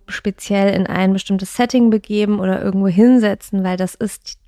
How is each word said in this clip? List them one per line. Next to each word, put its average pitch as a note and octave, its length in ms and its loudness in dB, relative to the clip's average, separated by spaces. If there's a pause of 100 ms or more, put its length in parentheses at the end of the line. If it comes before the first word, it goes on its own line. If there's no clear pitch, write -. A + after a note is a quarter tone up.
speziell G3 680 -2
in F#3 140 0
ein F#3+ 260 0
bestimmtes F#3+ 420 -4
Setting A#3+ 340 2
begeben G#3 500 0
oder F#3+ 220 -2
irgendwo G3 260 -2
hinsetzen, G3+ 760 2
weil F#3 140 -2
das F#3 180 -4
ist - 420 -10 (100)